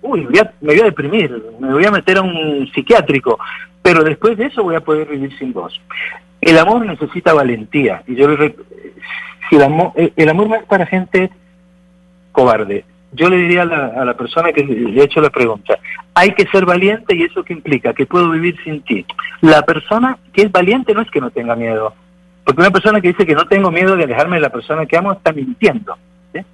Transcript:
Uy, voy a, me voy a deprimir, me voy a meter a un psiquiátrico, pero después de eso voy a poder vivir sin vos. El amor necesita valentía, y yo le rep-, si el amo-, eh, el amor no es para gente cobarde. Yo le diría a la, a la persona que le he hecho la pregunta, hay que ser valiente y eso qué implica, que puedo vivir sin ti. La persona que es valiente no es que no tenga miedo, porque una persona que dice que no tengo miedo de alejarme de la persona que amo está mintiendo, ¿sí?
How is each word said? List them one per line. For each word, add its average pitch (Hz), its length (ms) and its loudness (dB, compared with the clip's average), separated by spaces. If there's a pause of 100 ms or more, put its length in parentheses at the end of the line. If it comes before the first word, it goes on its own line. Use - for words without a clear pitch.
Uy, 233 200 -4
voy 135 180 2
a, 214 120 2 (100)
me 151 120 0
voy 185 60 4
a 226 60 6
deprimir, 147 580 -2 (160)
me 131 140 -4
voy 156 120 2
a 214 60 2
meter 190 260 0
a 190 40 2
un 156 520 -4
psiquiátrico, 143 640 2 (440)
pero 165 200 4
después 160 360 0
de 226 80 -2
eso 233 180 -4
voy 170 120 -2
a 160 60 -2
poder 156 280 -2
vivir 139 280 -8
sin 131 140 -8
vos. 95 280 -10 (600)
El 165 180 6
amor 214 280 4
necesita 170 480 -2
valentía, 120 760 -2
y 123 80 -8
yo 139 140 4
le 151 60 2
rep-, 147 280 -2 (880)
si 156 80 6
el 143 60 8
amo-, 160 320 0
eh, 165 200 0
el 160 140 2
amor 190 180 0
no 220 80 -2
es 220 80 -4
para 185 220 0
gente 185 440 -2 (1040)
cobarde. 107 540 0 (260)
Yo 160 180 0
le 185 60 2
diría 175 280 2
a - 20 0
la, 156 220 -4
a 123 180 -4
la 120 100 -2
persona 160 380 -2
que 151 100 0
le 117 380 0
he - 20 8
hecho 143 160 0
la 151 100 2
pregunta, 113 480 -2 (360)
hay 190 180 4
que 196 160 0
ser 185 180 2
valiente 190 480 0
y 170 100 0
eso 175 200 -6
qué - 80 -12
implica, 147 420 -4
que 135 120 -2
puedo 175 240 0
vivir 170 340 -2
sin 151 200 -10
ti. 95 220 -4 (360)
La 156 220 6
persona 226 540 -2 (140)
que 196 120 2
es 208 80 0
valiente 202 420 0
no 208 80 -2
es 226 100 -8
que - 80 -2
no 127 100 -6
tenga 117 280 -6
miedo, 110 360 -4 (520)
porque - 160 2
una 190 100 6
persona 208 300 2
que 175 80 2
dice 180 160 0
que 156 100 2
no 156 100 0
tengo 196 240 2
miedo 185 280 0
de 165 80 0
alejarme 143 320 -2
de 156 60 0
la 139 60 0
persona 151 360 -6
que 160 120 0
amo 190 140 -2
está 190 220 -2
mintiendo, 131 640 -4 (360)
¿sí? 160 60 -8 (140)